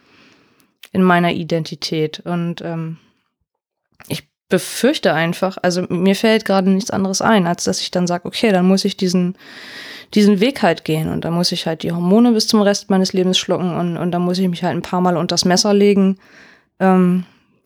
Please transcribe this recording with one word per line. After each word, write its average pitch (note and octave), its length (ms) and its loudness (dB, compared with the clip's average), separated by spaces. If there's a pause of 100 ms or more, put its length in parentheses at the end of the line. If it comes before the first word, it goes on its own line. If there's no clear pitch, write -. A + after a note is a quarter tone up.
(920)
in F#3+ 100 2
meiner F3 300 4
Identität. D#3+ 880 -4
Und, F3 420 -6
ähm, E3 360 -8 (1080)
ich - 220 -10 (200)
befürchte F#3+ 640 0
einfach, E3+ 480 -2
also F3+ 260 -2
mir F3+ 260 2
fällt A3 300 0
gerade F#3+ 240 0
nichts F#3+ 220 0
anderes F#3+ 320 -4
ein, F#3 240 2
als F3 180 -4
dass F#3 160 -2
ich - 100 -8
dann F3+ 160 -2
sag, F3 200 -4
okay, G#3 260 0
dann F3+ 140 4
muss F#3+ 180 2
ich G3 140 -4
diesen, F3+ 400 -2 (760)
diesen G#3 280 4
Weg C4 200 0
halt E3 240 2
gehen D#3+ 240 -2
und - 160 -4
dann E3 80 -4
muss F3 200 0
ich F3 140 -6
halt D#3+ 160 -6
die E3+ 100 -4
Hormone F#3+ 400 4
bis A3 160 0
zum A3 120 2
Rest G3+ 300 0
meines F#3+ 220 2
Lebens F#3 260 0
schlucken F3 360 -2
und, E3+ 220 -2
und F3 160 -4
dann F3 100 -2
muss F3+ 160 -2
ich F#3+ 100 2
mich F3 140 -4
halt E3+ 140 -2
ein F3 60 -4
paar F3+ 180 -2
Mal F3+ 160 2
unters F3 280 -2
Messer F#3 280 2
legen, G3+ 460 4 (640)
ähm, F#3 440 4 (420)